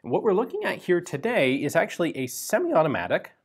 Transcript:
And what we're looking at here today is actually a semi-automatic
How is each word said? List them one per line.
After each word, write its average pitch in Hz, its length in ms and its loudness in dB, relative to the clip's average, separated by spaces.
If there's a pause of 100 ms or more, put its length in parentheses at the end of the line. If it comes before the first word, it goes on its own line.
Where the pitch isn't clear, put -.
And - 100 -10
what - 120 0
we're 208 100 4
looking 269 300 -2
at 185 160 -2
here 175 200 2
today 156 580 0
is 143 180 -2
actually 175 420 0
a 131 80 -2
semi-automatic 160 1080 0 (120)